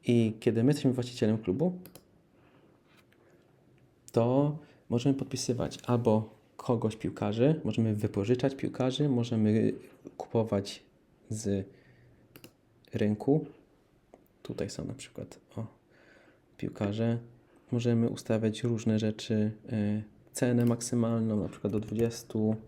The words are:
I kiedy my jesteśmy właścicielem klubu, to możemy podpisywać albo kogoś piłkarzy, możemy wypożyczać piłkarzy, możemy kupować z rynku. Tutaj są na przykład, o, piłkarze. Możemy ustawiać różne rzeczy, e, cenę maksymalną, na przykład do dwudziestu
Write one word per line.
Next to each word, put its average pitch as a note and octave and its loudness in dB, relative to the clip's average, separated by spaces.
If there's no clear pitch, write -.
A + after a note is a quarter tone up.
I A#2 4
kiedy A2+ 2
my C3 6
jesteśmy C#3+ 2
właścicielem A#2 0
klubu, C#3+ 0
to C#3 2
możemy B2 2
podpisywać - -4
albo A#2 2
kogoś A2 -2
piłkarzy, B2 0
możemy G#2+ 0
wypożyczać A#2 0
piłkarzy, C3 -2
możemy A2 2
kupować - -2
z G2+ -2
rynku. G#2+ 0
Tutaj - -6
są - -8
na - -8
przykład, - -14
o, A2+ -8
piłkarze. A2+ -2
Możemy A#2 2
ustawiać A2 -2
różne A2+ 2
rzeczy, G#2+ 0
e, G#2 -2
cenę A#2+ 2
maksymalną, A#2 0
na E2+ -2
przykład - -4
do G#2+ 0
dwudziestu A2 -2